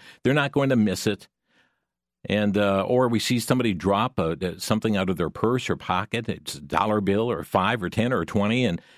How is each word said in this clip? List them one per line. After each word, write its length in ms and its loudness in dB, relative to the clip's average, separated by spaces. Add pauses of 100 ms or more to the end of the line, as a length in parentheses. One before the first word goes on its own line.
(240)
they're 100 4
not 180 0
going 180 2
to 60 4
miss 320 2
it." 200 -4 (960)
And, 320 0
uh, 260 2
or 260 2
we 100 0
see 200 0
somebody 340 0
drop 460 0
a, 200 -2
a, 200 -6
something 360 0
out 140 0
of 80 -2
their 140 -2
purse 400 -2
or 40 0
pocket, 540 -4
it's 260 -10
a 60 -16
dollar 400 0
bill 280 0
or 140 -4
five 380 0
or 80 -4
ten 240 0
or 100 -2
twenty, 420 0
and, 140 0 (180)